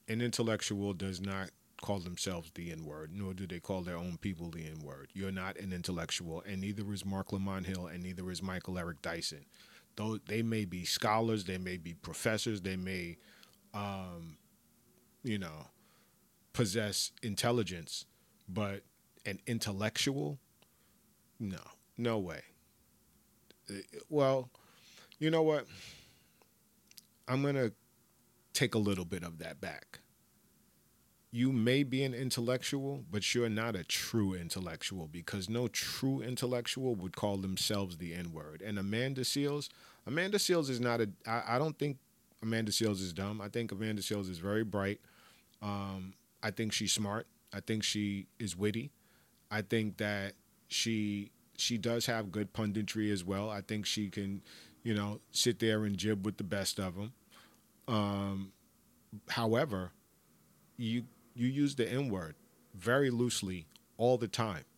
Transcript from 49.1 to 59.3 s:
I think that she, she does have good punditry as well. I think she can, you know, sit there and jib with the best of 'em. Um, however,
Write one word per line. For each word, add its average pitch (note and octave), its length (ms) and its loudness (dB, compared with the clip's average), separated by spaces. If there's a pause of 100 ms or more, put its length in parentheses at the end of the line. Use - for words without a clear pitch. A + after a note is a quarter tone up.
I A2 100 0
think G#2+ 360 2
that G2+ 340 0 (340)
she, G#2 640 0 (260)
she A#2+ 220 0
does A#2 280 0
have A2 260 0
good G#2 200 -2
punditry G#2 600 0
as F#2+ 120 0
well. G2 260 0
I G#2 100 -4
think G#2+ 260 -4
she G#2 240 0
can, G2 320 -4 (400)
you A2+ 120 0
know, G#2 260 0 (100)
sit - 300 4
there G#2+ 240 6
and G2+ 120 2
jib G2+ 300 2
with G#2 120 -2
the G#2+ 60 -4
best G2 360 -2
of F#2 180 -2
'em. G#2+ 140 -6 (760)
Um, G2 640 0 (760)
however, A2+ 640 2 (840)